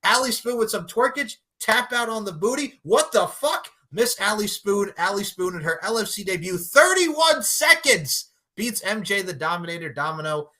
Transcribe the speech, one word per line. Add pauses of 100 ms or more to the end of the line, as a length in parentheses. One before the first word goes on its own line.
Allie
Spoon
with
some
twerkage. (220)
Tap
out
on
the
booty.
What
the
fuck? (240)
Miss
Allie
Spoon,
Allie
Spoon
in
her
L
F
C
debut,
thirty-one
seconds, (260)
beats
M
J
the
Dominator,
Domino.